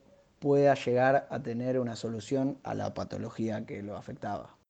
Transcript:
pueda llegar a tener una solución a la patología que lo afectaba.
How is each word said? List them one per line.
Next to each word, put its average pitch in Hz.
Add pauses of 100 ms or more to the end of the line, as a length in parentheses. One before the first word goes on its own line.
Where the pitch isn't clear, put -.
(380)
pueda 143
llegar 131
a 135
tener 127
una 117
solución 127
a 110
la 104
patología 110
que 101
lo 101
afectaba. 113 (160)